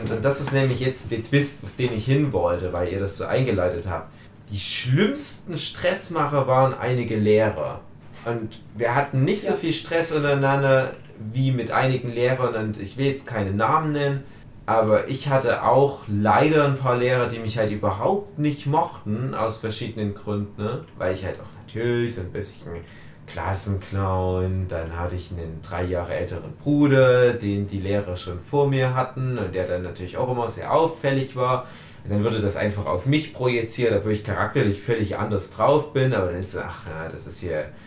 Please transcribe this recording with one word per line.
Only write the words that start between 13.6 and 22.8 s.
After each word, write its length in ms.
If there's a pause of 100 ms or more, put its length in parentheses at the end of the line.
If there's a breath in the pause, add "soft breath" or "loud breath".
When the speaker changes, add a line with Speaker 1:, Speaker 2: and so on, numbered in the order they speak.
Speaker 1:
nennen, 300 (440 loud breath)
aber 420
ich 220
hatte 340
auch 440
leider 580
ein 100
paar 220
Lehrer, 280
die 120
mich 180
halt 160
überhaupt 640
nicht 280
mochten, 640
aus 260
verschiedenen 540
Gründen, 500
ne? 180 (180)
Weil 160
ich 100
halt 160
auch 60 (200)
natürlich 500
so 40
ein 120
bisschen 400 (540 loud breath)